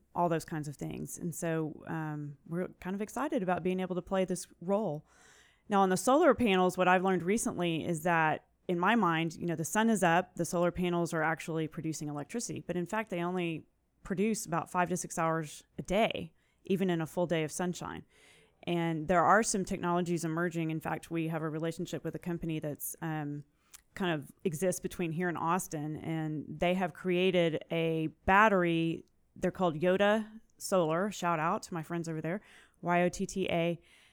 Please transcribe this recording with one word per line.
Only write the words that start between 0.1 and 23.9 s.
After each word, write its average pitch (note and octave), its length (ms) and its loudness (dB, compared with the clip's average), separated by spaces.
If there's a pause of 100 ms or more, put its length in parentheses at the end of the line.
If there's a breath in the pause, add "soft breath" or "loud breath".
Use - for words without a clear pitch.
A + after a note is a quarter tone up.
all F3 140 2
those D#3+ 160 0
kinds D3+ 220 -6
of C#3+ 80 -8
things. D3+ 420 -10
And E3+ 160 -6
so, D#3+ 540 -4
um, D3+ 460 -6 (140)
we're E3+ 200 -4 (120)
kind F#3 160 -8
of G3+ 60 -6
excited B3+ 420 -2
about F3 200 0
being F#3 160 0
able F#3 160 -4
to F3+ 60 -4
play F#3+ 240 0
this F3+ 220 -4 (140)
role. F3 440 -2 (640 soft breath)
Now, G3 120 4
on F#3+ 80 6
the F#3 80 4
solar C#4 360 6
panels, F#3 440 4
what F#3 100 4
I've F3+ 160 6
learned F#3 200 2
recently F3 600 0
is D#3+ 180 -2
that, D#3+ 420 2 (220)
in F3 120 0
my G3 160 4
mind, E3 400 2
you - 100 -6
know, E3+ 100 -2
the D#3 100 -4
sun A3 240 2
is G3+ 140 4
up, F3 320 4
the E3+ 100 -2
solar F3 260 2
panels F3 420 0
are D#3+ 100 0
actually D#3+ 440 -2
producing D#3 400 -6
electricity, D#3 580 -8
but F3 100 -4
in F3 100 -2
fact, G#3+ 240 -4
they F3 140 -4
only F3 400 -2 (400)
produce G#3 420 0
about D#3+ 260 -4
five F3+ 180 2
to F3+ 80 0
six - 200 -10
hours D#3+ 460 -2 (140)
a - 40 -8
day, F3+ 500 0 (340)
even F#3+ 240 2
in E3 120 2
a D#3+ 40 -2
full F3 220 -2
day D#3+ 160 0
of D3+ 80 -4
sunshine. E3+ 520 -6 (600 soft breath)
And E3 440 -2
there F3 160 6
are F#3 200 8
some F#3+ 220 -2
technologies F3 600 0
emerging. E3 460 -2
In D#3 80 -4
fact, D#3+ 320 -6
we E3 160 -2
have D#3+ 140 -4
a D#3+ 80 -2
relationship E3 540 -6
with D#3+ 120 -6
a D#3+ 40 -10
company E3 400 -4
that's, D3 420 -8
um, D3+ 420 -6 (520 soft breath)